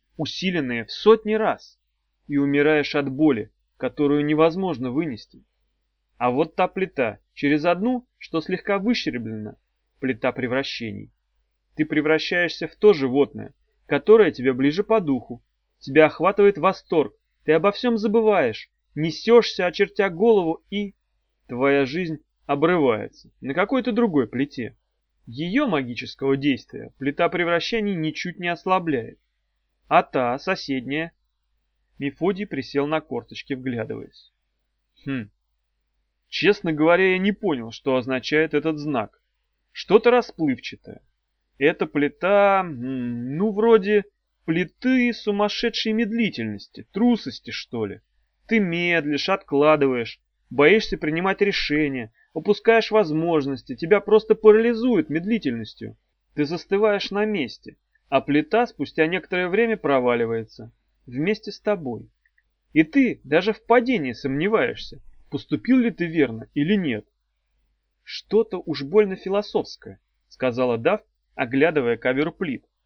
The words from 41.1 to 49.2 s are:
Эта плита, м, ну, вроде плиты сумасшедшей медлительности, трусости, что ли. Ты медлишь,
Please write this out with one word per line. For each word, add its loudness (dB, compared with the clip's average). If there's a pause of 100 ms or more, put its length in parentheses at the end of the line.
Эта 0
плита, 2
м, -6
ну, 0
вроде 4 (400)
плиты 0
сумасшедшей -2
медлительности, -4
трусости, -2
что -8
ли. -12 (460)
Ты 2
медлишь, -2